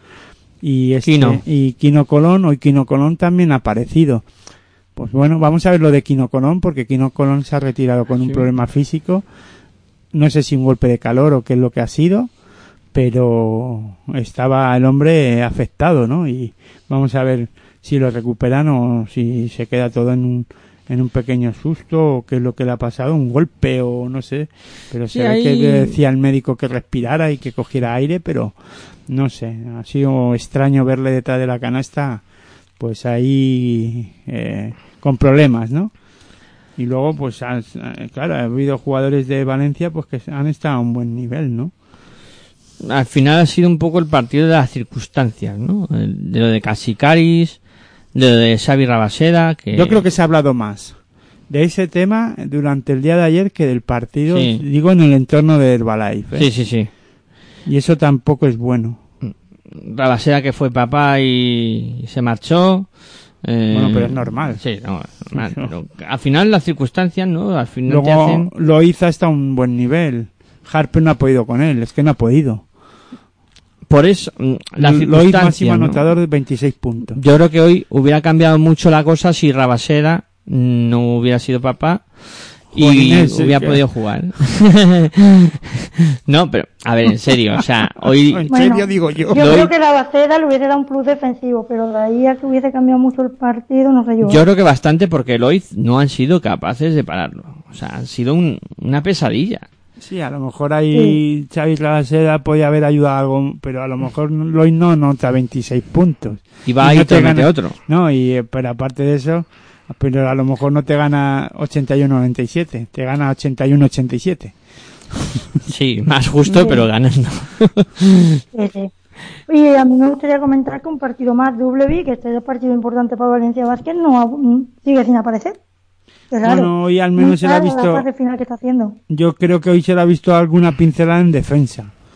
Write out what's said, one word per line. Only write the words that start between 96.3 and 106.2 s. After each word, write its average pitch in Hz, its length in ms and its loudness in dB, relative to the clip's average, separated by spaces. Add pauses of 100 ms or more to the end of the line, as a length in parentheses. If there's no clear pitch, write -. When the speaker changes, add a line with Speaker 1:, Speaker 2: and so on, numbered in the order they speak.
Speaker 2:
capaces 120 520 -4
de 147 100 0
pararlo. 82 400 -8 (260)
O - 40 -20
sea, - 160 -14
han 123 160 -12
sido 123 280 -4
un, 165 260 0 (200)
una 139 220 -4
pesadilla. 160 600 -4 (380)
Speaker 1:
Sí, 185 220 -12
a 139 80 -8
lo 143 100 -10
mejor 143 340 -6
ahí 156 200 2
Speaker 3:
Sí. 151 640 0
Speaker 1:
Xavi 160 200 0
Rabaseda 151 680 0
podía 151 240 2
haber 151 180 2
ayudado 147 320 2 (200)
algo, 139 240 -2
pero 127 200 -10
a 131 60 -8
lo 131 100 -8
mejor 143 340 -6
Loiz 160 420 2
no 170 180 2
anota 143 400 0
veintiséis 127 520 -4
puntos. 143 540 -2 (300)